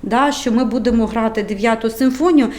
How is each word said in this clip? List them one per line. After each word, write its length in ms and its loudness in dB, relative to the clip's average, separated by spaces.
да, 300 0
що 200 -2
ми 120 2
будемо 420 0
грати 360 -2
дев'яту 480 -2
симфонію. 580 2